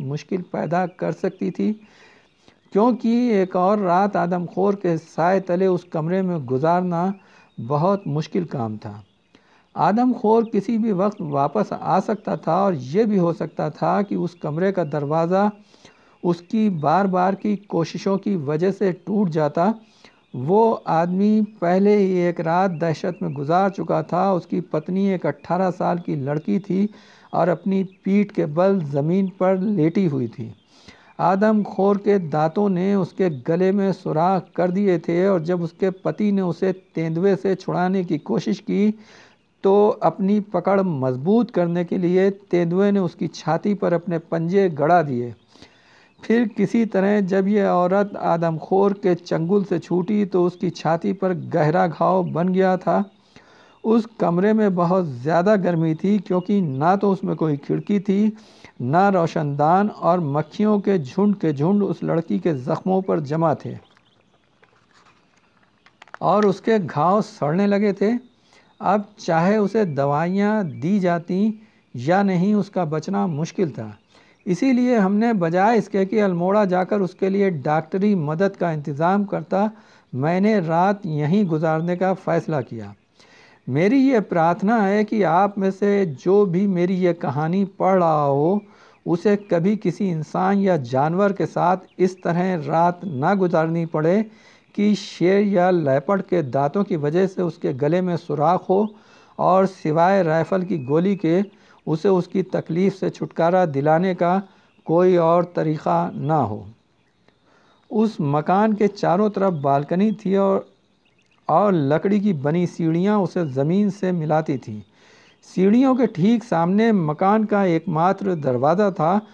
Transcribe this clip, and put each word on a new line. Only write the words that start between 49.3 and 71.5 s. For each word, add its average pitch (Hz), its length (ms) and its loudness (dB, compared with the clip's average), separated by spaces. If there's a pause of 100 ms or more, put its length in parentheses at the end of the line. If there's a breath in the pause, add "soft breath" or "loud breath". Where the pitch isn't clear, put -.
से 175 140 -4
छूटी, 185 460 -2
तो 185 200 0
उसकी 175 260 -4
छाती 165 420 -2
पर 185 200 -4
गहरा 156 540 0
घाव 175 380 0
बन 156 240 -2
गया 185 280 2
था। 185 340 -2 (720 soft breath)
उस 220 240 2 (120)
कमरे 180 320 2
में 214 220 2
बहुत 175 320 2
ज़्यादा 165 500 0
गर्मी 165 380 0
थी, 196 240 0
क्योंकि 185 420 -2
ना 156 360 0
तो 202 160 0
उसमें 185 240 -4
कोई 156 200 0
खिड़की 160 440 -2
थी, 208 360 0 (440 loud breath)
ना 165 280 2
रोशनदान, 165 800 2
और 175 320 0
मक्खियों 175 600 -2
के 196 180 0
झुंड 190 380 0
के 160 160 -2
झुंड 175 300 0
उस 190 220 -4
लड़की 165 340 -2
के 175 160 -2
ज़ख्मों 160 480 -2
पर 190 180 -2
जमा 151 340 0
थे 123 240 -10 (2500)
और 202 240 2
उसके 214 320 0
घाव 175 420 0
सड़ने 185 460 -2
लगे 202 260 2
थे। 220 420 -2 (460 soft breath)
अब 202 280 0 (100)
चाहे 175 380 2
उसे 214 280 0
दवाइयाँ 175 800 0
दी 151 360 -2
जाती 180 640 -2 (340 loud breath)